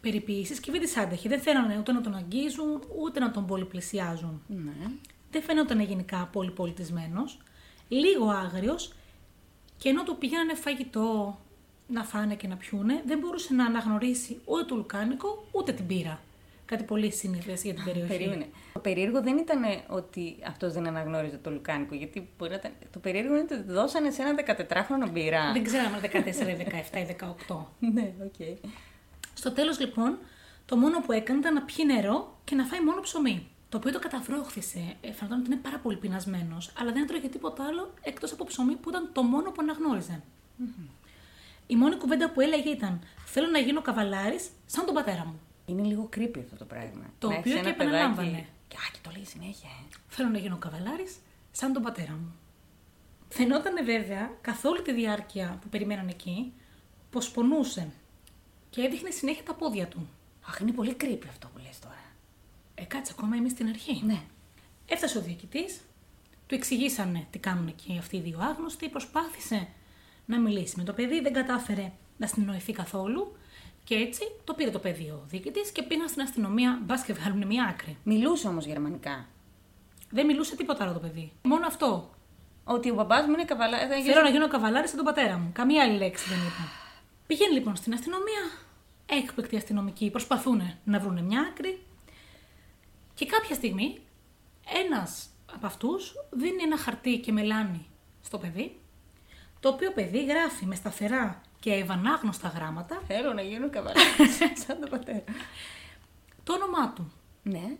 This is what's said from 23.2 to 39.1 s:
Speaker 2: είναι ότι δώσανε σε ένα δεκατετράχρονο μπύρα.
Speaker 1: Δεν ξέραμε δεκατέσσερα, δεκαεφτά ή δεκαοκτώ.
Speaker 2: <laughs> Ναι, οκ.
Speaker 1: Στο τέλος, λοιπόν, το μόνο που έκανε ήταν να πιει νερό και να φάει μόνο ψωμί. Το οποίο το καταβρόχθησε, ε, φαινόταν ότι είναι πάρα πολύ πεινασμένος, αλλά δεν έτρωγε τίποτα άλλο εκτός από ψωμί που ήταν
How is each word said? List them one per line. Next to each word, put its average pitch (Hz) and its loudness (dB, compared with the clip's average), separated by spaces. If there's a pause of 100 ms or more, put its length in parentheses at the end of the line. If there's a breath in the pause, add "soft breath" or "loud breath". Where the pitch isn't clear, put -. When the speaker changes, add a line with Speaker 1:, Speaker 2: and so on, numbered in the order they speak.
Speaker 2:
είναι 302 4 (100)
ότι 247 -2
δώσανε 269 2
σε 269 -4
ένα 285 2
δεκατετράχρονο 220 0
μπύρα. 156 2
Speaker 1:
Δεν 240 2
ξέραμε 220 2
δεκατέσσερα, 196 0
δεκαεφτά 175 -4
ή 180 -2
δεκαοκτώ. 175 -8
Speaker 2:
<laughs> 233 2
Ναι, 208 2 (120)
οκ. 170 -8 (760 loud breath)
Speaker 1:
Στο - -4
τέλος, 285 2
λοιπόν, 247 2 (480 loud breath)
το 254 -2
μόνο 311 6
που - -2
έκανε 226 2
ήταν 311 4
να 285 4
πιει 311 -2
νερό 233 2
και - -2
να 262 4
φάει 349 -2
μόνο 359 2
ψωμί. 262 0 (220)
Το 226 -4
οποίο 254 0
το - -2
καταβρόχθησε, 254 -6
ε, 220 -10
φαινόταν 220 -2
ότι 247 0
είναι 277 2
πάρα 269 -6
πολύ 208 -2
πεινασμένος, 185 -4
αλλά 240 -2
δεν 269 2
έτρωγε 277 -2
τίποτα 269 -6
άλλο 349 -4
εκτός - -8
από - -8
ψωμί 262 2
που - -8
ήταν 349 -2